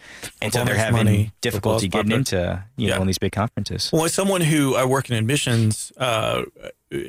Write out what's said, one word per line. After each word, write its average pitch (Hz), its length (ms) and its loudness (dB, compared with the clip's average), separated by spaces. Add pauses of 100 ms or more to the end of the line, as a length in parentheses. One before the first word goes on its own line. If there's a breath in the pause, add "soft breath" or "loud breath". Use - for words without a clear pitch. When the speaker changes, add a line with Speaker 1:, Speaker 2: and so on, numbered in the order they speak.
(400 loud breath)
Speaker 1:
And 110 120 -4
so 117 80 0
Speaker 2:
Football 120 40 0
Speaker 1:
they're 107 100 0
Speaker 2:
makes 107 100 2
Speaker 1:
having 113 120 2 (100)
Speaker 2:
money. 104 340 2
Speaker 1:
difficulty 110 460 0
Speaker 2:
Football's 208 180 0
Speaker 1:
getting 208 200 2
Speaker 2:
popular. - 280 0
Speaker 1:
into, 92 120 -6 (120)
you 101 120 0
Speaker 2:
Yeah. - 80 0
Speaker 1:
know, - 40 0
in 95 80 0
these 92 100 0
big 98 140 -2
conferences. 101 600 -4
Speaker 2:
Well, 160 120 2
as 165 100 0
someone 190 280 2
who, 147 340 2
I 131 80 2
work 135 260 0
in 120 60 0
admissions, 113 800 0
uh, 113 460 0 (680)